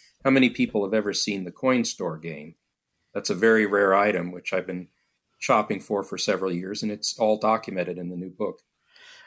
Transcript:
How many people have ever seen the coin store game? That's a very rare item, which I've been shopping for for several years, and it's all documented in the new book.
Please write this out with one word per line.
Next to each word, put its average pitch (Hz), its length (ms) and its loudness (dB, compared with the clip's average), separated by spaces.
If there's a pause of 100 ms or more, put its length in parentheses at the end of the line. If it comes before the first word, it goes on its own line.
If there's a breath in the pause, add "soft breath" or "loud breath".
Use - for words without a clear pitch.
(240 soft breath)
How 135 60 4
many 131 200 6
people 113 340 0
have 98 100 -2
ever 104 180 0
seen 98 320 -2
the 87 60 -8
coin 127 340 0
store 82 320 -4
game? 78 380 -12 (580)
That's - 180 -4
a 101 40 0
very 110 320 4
rare 98 280 4
item, 95 380 2
which 90 200 -10
I've 92 140 -2
been 90 220 -8 (500)
shopping 107 420 0
for 101 240 -4
for - 120 -10
several 95 360 -2
years, 92 320 -6
and 107 80 -2
it's - 260 -6
all 107 180 4
documented 98 640 -2
in 90 100 -8
the 90 80 -8
new 90 140 -8
book. 92 300 -6 (680 loud breath)